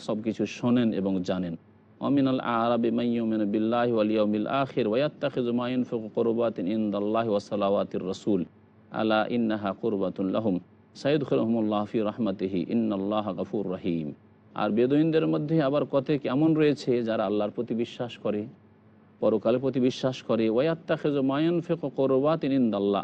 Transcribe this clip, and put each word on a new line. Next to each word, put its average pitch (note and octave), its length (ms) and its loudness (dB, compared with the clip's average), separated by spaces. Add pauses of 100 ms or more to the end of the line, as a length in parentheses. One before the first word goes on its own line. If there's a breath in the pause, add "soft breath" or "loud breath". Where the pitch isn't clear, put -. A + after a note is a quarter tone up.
সব A2 200 -4
কিছু A2 240 -2
শোনেন A#2+ 480 0
এবং F#2+ 200 0 (100)
জানেন। F#2 300 -2 (460)
"ওয়া A#2+ 100 -4
মিনাল C3 320 2 (140)
আ'রাবি A#2 360 2
মান A#2+ 160 0
ইউমিনু A2+ 380 0
বিল্লাহি A2+ 460 0
ওয়াল A2 200 2
ইয়াউমিল G#2+ 360 2 (140)
আখির C3+ 260 -2
ওয়া G#2 100 2
ইয়াত্তাখিযু C3+ 560 -2
মা A#2+ 160 0
ইউনফিকু B2 460 -2
কুরবাতিন A2+ 520 0
ইনদাল্লাহি G#2+ 640 0
ওয়া G2+ 200 2
সালাওয়াতির G2+ 580 -2
রাসূল F#2+ 340 0 (500)
আলা A2 280 2 (100)
ইন্নাহা G#2+ 440 0
কুরবাতুন G2 520 -2 (100)
লাহুম A2 200 0 (400)
সাইয়্যুদখিলুহুমুল্লাহু A#2 880 0
ফি A2 140 -6
রাহমাতিহি G2 600 -2 (100)
ইন্নাল্লাহা G#2 640 -2
গফুরুর F#2 400 -6
রহিম।" E2+ 340 -4 (480)
আর G#2+ 160 0
বেদুইনদের D3+ 560 2
মধ্যে D#3 340 0
আবার C#3 240 2
কতক C#3 380 0
এমন C#3+ 320 2
রয়েছে D3 360 2 (120)
যারা A2 220 0
আল্লাহর G#2 300 0
প্রতি A#2+ 200 -4
বিশ্বাস A#2 420 -6
করে, G#2+ 240 -2 (760)
পরকালের A2+ 440 2
প্রতি C3+ 160 0
বিশ্বাস B2+ 420 0
করে, A2+ 280 2
"ওয়া A2+ 140 2
ইয়াত্তাখিযু D#3 580 0
মা C3+ 200 2
ইউনফিকু E3 480 0
কুরবাতিন C#3 640 2
ইনদাল্লাহ", G2+ 520 2